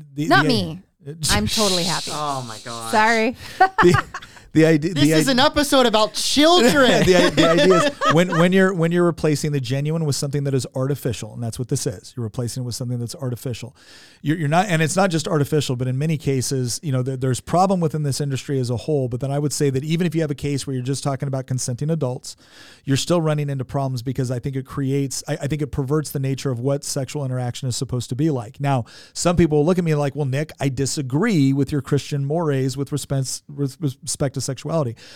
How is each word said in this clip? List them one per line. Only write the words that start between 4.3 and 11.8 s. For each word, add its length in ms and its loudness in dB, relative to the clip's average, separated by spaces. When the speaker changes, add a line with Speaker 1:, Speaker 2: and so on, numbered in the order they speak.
Speaker 1:
the 120 6
idea, 300 4
Speaker 3:
This 100 4
Speaker 1:
the 80 6
Speaker 3:
is 160 4
Speaker 1:
i-, 40 4
Speaker 3:
an 60 2
episode 480 4
about 280 2
Speaker 1:
<laughs> 0 -
Speaker 3:
children. 920 6
Speaker 1:
the 120 6
i-, 140 6
the 180 4
idea 260 6
Speaker 3:
<laughs> 100 4
Speaker 1:
is 300 0
when, 140 4
when 140 4
you're, 200 4
when 200 0
you're 120 4
replacing 480 0
the 80 -2
genuine 440 -2
with 120 0
something 280 -4
that 100 -2
is 200 0
artificial, 600 -4
and 80 -8
that's 160 -6
what 100 -6
this 180 -2